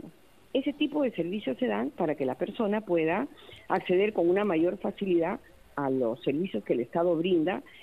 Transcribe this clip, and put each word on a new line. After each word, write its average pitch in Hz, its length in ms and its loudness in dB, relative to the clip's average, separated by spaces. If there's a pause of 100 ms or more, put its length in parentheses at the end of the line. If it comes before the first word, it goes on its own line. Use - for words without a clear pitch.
(540)
Ese 269 200 0
tipo 294 300 0
de 247 80 0
servicios 208 460 -4
se 254 100 0
dan 220 240 0
para 151 240 -2
que 139 100 -2
la 127 100 0
persona 208 460 -2
pueda 180 460 0 (400)
acceder 190 460 2
con 175 160 2
una 196 160 2
mayor 180 320 2
facilidad 190 640 -2 (360)
a 143 140 0
los 123 340 0
servicios 180 400 -2
que 180 100 0
el 120 80 2
Estado 170 340 0
brinda 175 460 2 (220)